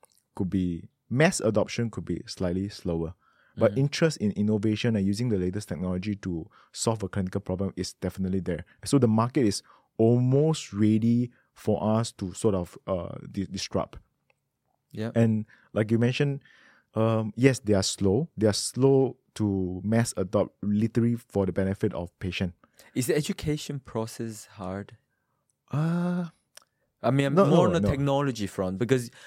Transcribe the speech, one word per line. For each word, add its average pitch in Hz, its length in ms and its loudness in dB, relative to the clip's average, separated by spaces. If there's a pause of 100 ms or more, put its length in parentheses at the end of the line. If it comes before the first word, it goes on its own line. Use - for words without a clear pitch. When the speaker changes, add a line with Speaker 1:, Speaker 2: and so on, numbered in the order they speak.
(360)
Speaker 1:
could 95 140 -2
be, 90 400 -2 (200)
mass 156 300 2
adoption 110 500 0
could 90 160 -8
be 87 200 -4
slightly 92 420 -2
slower. 82 460 -6 (420)
But 110 160 4
Speaker 2:
Mm-hmm. 113 80 -2
Speaker 1:
interest 151 380 0
in 101 140 0
innovation 107 680 0
and 98 80 0
using 107 240 0
the 104 80 2
latest 92 320 -4
technology 92 480 -4
to 87 320 -8 (240)
solve 110 300 -2
a 92 40 -2
clinical 95 320 -4
problem 95 380 -4
is - 160 -6
definitely 95 480 -4
there. 85 240 -6 (180)
So 143 160 2
the 120 80 6
market 113 380 2
is - 180 0 (340)
almost 127 760 4
ready 110 580 2 (220)
for - 300 -2 (160)
us 117 140 -4
to 92 200 -8
sort 104 220 0
of, 87 220 -4 (100)
uh, 87 280 -4 (140)
di-, 98 220 -4
disrupt. - 480 -6 (920)
Speaker 2:
Yeah. 110 200 -6
Speaker 1:
And 110 320 2 (280)
like 107 180 0
you 117 80 4
mentioned, 139 420 0 (540)
um, 110 400 0
yes, 127 240 4
they 104 140 0
are 95 100 4
slow. 101 540 0
They 107 100 2
are 104 60 4
slow 135 640 2 (180)
to 95 480 0
mass 113 320 2
adopt 98 480 0
literally 113 520 2
for 98 300 -2
the 92 60 0
benefit 95 420 0
of 87 260 -10
patient. 90 340 -4 (420)
Speaker 2:
Is 123 120 0
the 165 80 0
education 151 640 -4
process 113 640 -8
hard? 98 500 -10 (760)
Speaker 1:
Uh, 175 540 -2 (760)
Speaker 2:
I 117 100 2
mean, 139 160 4
I'm 139 80 0
Speaker 1:
no, 196 100 6
Speaker 2:
more 170 120 6
Speaker 1:
no, 180 80 8
Speaker 2:
on 180 80 2
the 170 80 0
Speaker 1:
no. 101 80 2
Speaker 2:
technology 139 580 0
front, 95 300 -4
because 120 340 0 (160)